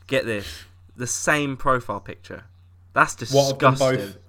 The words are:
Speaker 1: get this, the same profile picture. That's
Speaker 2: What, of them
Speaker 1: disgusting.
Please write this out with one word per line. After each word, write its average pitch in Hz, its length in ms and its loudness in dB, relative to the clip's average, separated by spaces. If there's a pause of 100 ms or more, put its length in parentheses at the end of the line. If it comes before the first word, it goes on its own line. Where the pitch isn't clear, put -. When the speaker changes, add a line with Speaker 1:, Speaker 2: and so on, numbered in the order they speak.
Speaker 1:
get 135 180 -2
this, 104 400 -8 (320)
the 127 100 -8
same 147 520 -2
profile 120 420 -2
picture. - 440 -16 (500)
That's 131 360 0
Speaker 2:
What, 139 220 4
of 139 60 -6
them 135 160 6
Speaker 1:
disgusting. 131 320 0 (220)